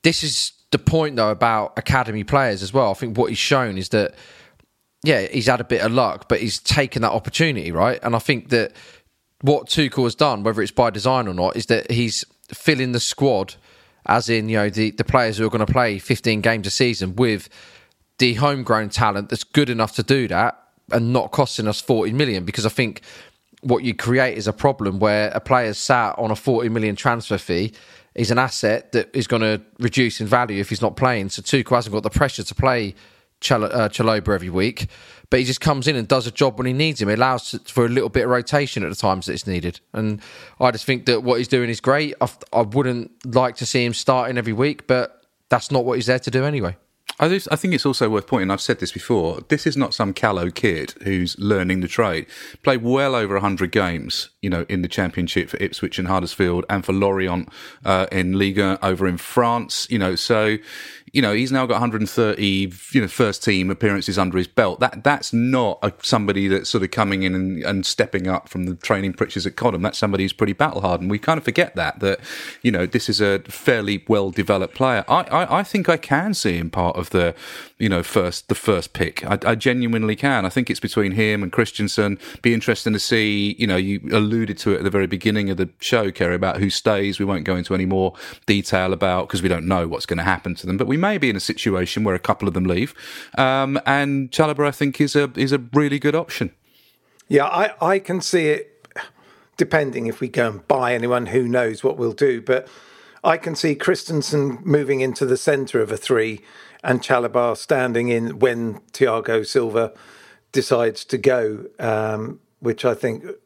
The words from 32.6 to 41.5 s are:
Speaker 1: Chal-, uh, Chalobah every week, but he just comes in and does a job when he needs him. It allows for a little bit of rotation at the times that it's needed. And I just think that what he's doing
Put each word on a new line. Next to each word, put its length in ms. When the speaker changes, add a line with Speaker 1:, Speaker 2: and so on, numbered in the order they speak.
Speaker 1:
Chal-, 240
uh, 260
Chalobah 440
every 140
week, 380
but 120
he 40
just 160
comes 260
in 80
and 140
does 180
a 40
job 260
when 100
he 60
needs 300
him. 80
It 80
allows 360
for 180
a 40
little 200
bit 160
of 60
rotation 520
at 60
the 80
times 300
that 80
it's 120
needed. 320
And 300
I 120
just 160
think 180
that 180
what 140
he's 120
doing 200